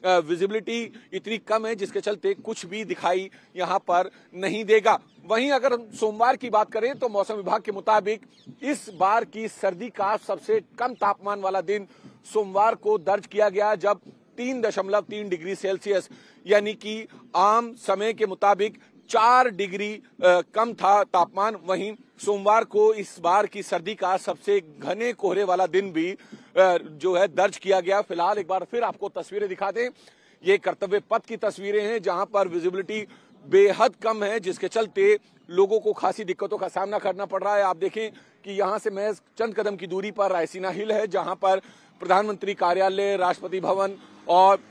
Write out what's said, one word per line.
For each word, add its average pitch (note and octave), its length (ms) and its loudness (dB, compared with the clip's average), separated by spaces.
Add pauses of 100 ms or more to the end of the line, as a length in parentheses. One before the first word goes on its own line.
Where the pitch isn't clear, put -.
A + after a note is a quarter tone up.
अ, - 20 2
विजिबिलिटी G3 1040 -2
इतनी G#3 240 -6
कम A3 280 -2
है A3+ 100 -4
जिसके F#3+ 260 -8
चलते G3+ 320 -4
कुछ - 320 -10
भी G3+ 200 -10
दिखाई F3+ 440 -4 (260)
यहाँ F3+ 240 -2
पर F3+ 320 0 (240)
नहीं G3 300 -4
देगा। G#3+ 340 4 (260)
वहीं A#3 260 0
अगर B3+ 220 2
हम A#3 260 -6
सोमवार A3+ 360 2
की B3 140 -10
बात G#3+ 220 2
करें A#3 280 -2
तो A3 100 -2
मौसम G3+ 240 -2
विभाग G3+ 280 -2
के G#3+ 100 -8
मुताबिक G#3+ 500 0 (420)
इस C4 260 -4 (100)
बार G3+ 260 2
की A3 220 -10
सर्दी G3 420 -4
का G3 280 -2
सबसे G#3 440 -2 (180)
कम B3 140 -4
तापमान G3+ 480 -2
वाला F#3+ 200 -2
दिन G3 260 -4 (460)
सोमवार G#3 420 0
को G#3+ 220 0
दर्ज F#3+ 300 -2
किया G#3 220 2
गया, G3+ 260 0
जब G3 240 -2 (380)
तीन B3 240 -4
दशमलव G3 400 0
तीन G#3 280 -10
डिग्री F3+ 260 -4
सेल्सियस F#3+ 540 -4 (380)
यानी G#3 260 2
कि A3 340 -10 (280)
आम A3 380 4
समय G3+ 400 -2
के G#3+ 120 -2
मुताबिक G3+ 540 0 (300)
चार A#3+ 400 6
डिग्री, G3+ 460 -6
अ, F3+ 460 2 (140)
कम A3+ 180 0
था G3 300 4
तापमान। G3 540 0 (100)
वहीं G3 280 -4 (300)
सोमवार G#3 380 2
को G#3+ 300 4
इस G3 260 -8
बार F3+ 260 2
की G3+ 180 -10
सर्दी F3+ 320 -4
का F#3 220 0
सबसे G3 440 -2 (180)
घने G#3 340 -4
कोहरे F#3+ 300 -2
वाला F#3 240 2
दिन F#3 240 -2
भी, E3 200 -2
अ, G3+ 60 -10 (600)
जो D#3+ 380 -4
है G3 120 4
दर्ज F3+ 300 0
किया F#3+ 220 2
गया। G3 220 0
फिलहाल F3+ 360 -2
एक F3 100 -6
बार F#3 240 -4
फिर A#3 120 -2
आपको G3 260 -6
तस्वीरें G3 400 -6
दिखा F#3+ 220 -4
दें, A#3+ 180 -4 (560)
ये F#3+ 120 4
कर्तव्य F#3+ 440 -2 (100)
पथ A3+ 140 -2
की A3+ 120 -10
तस्वीरें G3+ 480 -2
हैं A3 160 -4
जहां F#3 240 -2
पर G3 220 0
विजिबिलिटी F#3 600 -4 (400)
बेहद G3 480 6
कम A3 280 -2
है, G#3+ 160 -2
जिसके F3+ 280 -6
चलते G3+ 520 2 (300)
लोगों G3 300 4
को G#3+ 140 0
खासी F#3+ 300 -2
दिक्कतों F#3 340 -4
का F#3 100 -4
सामना G3 320 -4
करना F#3+ 260 -4
पड़ F#3+ 180 -4
रहा G#3 120 0
है। G3+ 80 4
आप F3+ 140 0
देखें G3+ 340 -4 (340)
कि G3 60 -12
यहां G3 280 -2
से A3 100 -4
महज G3+ 260 -4
चंद A3 400 -8
कदम G#3 200 -2
की F#3+ 120 -12
दूरी G3 240 -6
पर G3 200 0
रायसीना F#3 380 -4
हिल G#3 220 -6
है, G#3+ 160 0
जहां F3+ 280 -4
पर F#3+ 260 2 (380)
प्रधानमंत्री G3 540 0
कार्यालय, F#3+ 640 2
राष्ट्रपति F3+ 420 -2
भवन G3 340 -2 (340)
और F#3+ 320 6 (120)